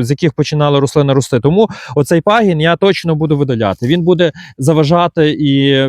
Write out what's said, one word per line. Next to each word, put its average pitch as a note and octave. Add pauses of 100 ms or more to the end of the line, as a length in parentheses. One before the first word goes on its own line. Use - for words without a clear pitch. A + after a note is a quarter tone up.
з A#2+
яких D3
починала D3
рослина C#3
рости. C3
Тому F#3 (280)
оцей D#3
пагін G#3
я E3
точно E3+
буду D3+
видаляти. A#2+
Він E3+
буде E3+ (260)
заважати D#3+
і C#3